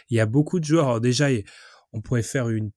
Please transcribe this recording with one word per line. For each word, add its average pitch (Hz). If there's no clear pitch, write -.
il 117
y -
a 110
beaucoup 151
de 156
joueurs. 151
Alors 117
déjà, 127
il, 107
on 110
pourrait 120
faire 120
une 107